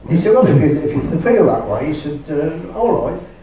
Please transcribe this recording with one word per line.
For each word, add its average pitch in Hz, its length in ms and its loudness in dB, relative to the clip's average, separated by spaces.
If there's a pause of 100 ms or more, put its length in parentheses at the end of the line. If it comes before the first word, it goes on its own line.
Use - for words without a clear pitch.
He 170 100 2
said, 214 160 4
"Well, 247 120 6
if 139 140 4
you, 151 180 2
if - 140 -4
you - 280 -2
feel 226 260 4
that - 220 -2
way," 131 240 -4
he - 80 -8
said, 147 280 -10
uh, 156 480 -4
"all - 340 0
right." 175 100 -8 (220)